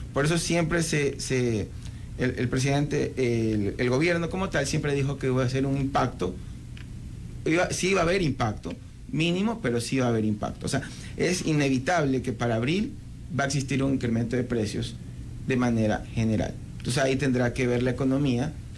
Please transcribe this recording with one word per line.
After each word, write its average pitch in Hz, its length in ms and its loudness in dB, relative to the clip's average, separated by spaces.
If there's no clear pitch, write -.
Por - 120 2
eso 170 120 2
siempre 170 460 2
se, 147 360 0
se, 120 480 0
el, 127 200 0
el 123 120 0
presidente, 139 680 0
el, 113 600 2
el 123 120 2
gobierno 165 400 2
como 190 200 -2
tal 143 180 0
siempre 147 280 0
dijo 139 220 0
que 131 100 -2
iba 127 180 2
a 123 40 0
ser 135 160 0
un 135 120 2
impacto, 135 580 0
iba, 175 260 2
sí - 180 0
iba 190 120 4
a - 20 4
haber 185 180 4
impacto, 117 520 0
mínimo, 180 500 2
pero 120 180 0
sí 131 200 0
va 123 80 4
a - 20 4
haber 110 160 2
impacto. - 400 -2
O - 40 0
sea, 135 120 0
es 180 280 0
inevitable 139 760 2
que - 120 -4
para 117 220 0
abril 170 380 0
va 139 80 2
a - 20 -2
existir 135 360 0
un 139 100 2
incremento 117 420 0
de 123 80 2
precios 117 520 -2
de 131 80 2
manera 113 480 2
general. 110 400 0
Entonces 135 240 -2
ahí 135 120 2
tendrá 123 380 2
que 131 140 0
ver 120 160 2
la 127 80 2
economía, 135 600 2